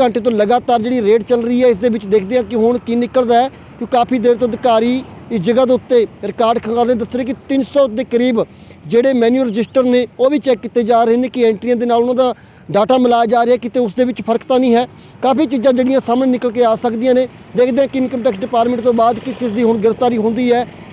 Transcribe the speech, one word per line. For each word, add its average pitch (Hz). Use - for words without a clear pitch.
ਘੰਟੇ 240
ਤੋਂ 240
ਲਗਾਤਾਰ 226
ਜਿਹੜੀ 247
ਰੇਡ 214
ਚੱਲ 240
ਰਹੀ 247
ਹੈ, 247
ਇਸ 233
ਦੇ 240
ਵਿੱਚ 220
ਦੇਖਦੇ 202
ਹਾਂ 247
ਕਿ 208
ਹੁਣ 233
ਕੀ 233
ਨਿਕਲਦਾ 240
ਹੈ, 262
ਕਿਉਂ 233
ਕਾਫੀ 247
ਦੇਰ 240
ਤੋਂ 240
ਅਧਿਕਾਰੀ 233
ਇਸ 226
ਜਗ੍ਹਾ 233
ਦੇ 247
ਉੱਤੇ 240
ਰਿਕਾਰਡ 226
ਖੰਗਾਲ 226
ਰਹੇ 247
ਨੇ। 208
ਦੱਸ 240
ਰਹੇ 247
ਕਿ 254
ਤਿੰਨ 269
ਸੌ 277
ਦੇ 220
ਕਰੀਬ 233
ਜਿਹੜੇ 247
ਮੈਨੂਅਲ 247
ਰਜਿਸਟਰ 226
ਨੇ, 247
ਉਹ 254
ਵੀ 285
ਚੈੱਕ 247
ਕੀਤੇ 240
ਜਾ 233
ਰਹੇ 233
ਨੇ 247
ਕਿ 247
ਐਂਟਰੀਆਂ 226
ਦੇ 233
ਨਾਲ 233
ਉਹਨਾਂ 247
ਦਾ 254
ਡਾਟਾ 220
ਮਿਲਾਇਆ 240
ਜਾ 233
ਰਿਹਾ, 247
ਕਿਤੇ 240
ਉਸ 208
ਦੇ 254
ਵਿੱਚ 233
ਫਰਕ 226
ਤਾਂ 254
ਨਹੀਂ 247
ਹੈ। 240
ਕਾਫੀ 262
ਚੀਜ਼ਾਂ 254
ਜਿਹੜੀਆਂ 254
ਸਾਹਮਣੇ 254
ਨਿਕਲ 247
ਕੇ 240
ਆ 220
ਸਕਦੀਆਂ 240
ਨੇ। 254
ਦੇਖਦੇ 247
ਹਾਂ -
ਕਿ 269
ਇਨਕਮ 254
ਟੈਕਸ 208
ਡਿਪਾਰਟਮੈਂਟ 240
ਤੋਂ 240
ਬਾਅਦ 226
ਕਿਸ 254
ਕਿਸ 240
ਦੀ 233
ਹੁਣ 226
ਗ੍ਰਿਫਤਾਰੀ 226
ਹੁੰਦੀ 233
ਹੈ 240